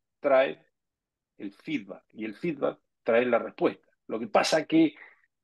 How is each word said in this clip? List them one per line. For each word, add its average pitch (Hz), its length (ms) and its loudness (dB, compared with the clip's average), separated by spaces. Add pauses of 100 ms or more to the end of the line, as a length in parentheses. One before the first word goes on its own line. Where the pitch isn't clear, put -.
(200)
trae 135 440 2 (720)
el 104 160 -14
feedback, 98 500 -10 (100)
y 110 120 -10
el 110 100 -10
feedback 143 460 -4 (220)
trae 117 240 2
la 117 120 2
respuesta. 110 480 -4 (200)
Lo 113 120 -8
que 117 80 -8
pasa 156 380 0
que 160 300 2 (500)